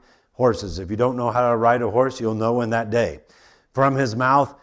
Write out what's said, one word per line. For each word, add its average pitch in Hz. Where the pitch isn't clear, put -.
horses. 101
If 95
you 104
don't 123
know 120
how 123
to 120
ride 117
a 110
horse, 127
you'll 110
know 113
in 113
that 113
day. 101
From 135
his 131
mouth 131